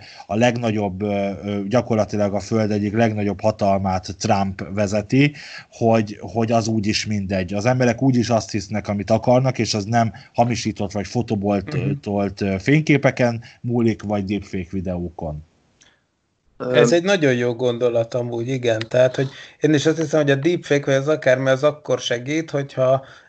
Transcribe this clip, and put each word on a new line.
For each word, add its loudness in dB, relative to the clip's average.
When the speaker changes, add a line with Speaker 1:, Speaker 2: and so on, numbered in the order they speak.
Speaker 1:
a -4
legnagyobb, 0
ö, -2
ö, -4
gyakorlatilag 0
a -2
föld 0
egyik 0
legnagyobb 0
hatalmát 0
Trump 0
vezeti, 2
hogy, 2
hogy -2
az 2
úgyis -2
mindegy. -2
Az -2
emberek 2
úgyis 2
azt 0
hisznek, -6
amit -4
akarnak, 2
és -2
az -2
nem 0
hamisított -2
vagy -6
fotobolt-, -2
Speaker 2:
Mhm. -2
Speaker 1:
tolt, -4
ö, -2
fényképeken 2
múlik, 0
vagy -2
deepfake -6
videókon. -6
Speaker 2:
Ez 6
Speaker 3:
Ö, 4
Speaker 2:
egy 2
nagyon 2
jó 0
gondolat 0
amúgy, -4
igen. -2
Tehát, 2
hogy -2
én 4
is 2
azt 2
hiszem, 0
hogy 2
a 6
deepfake 0
vagy 2
az 0
akármi, 2
az 2
akkor 0
segít, -4
hogyha 0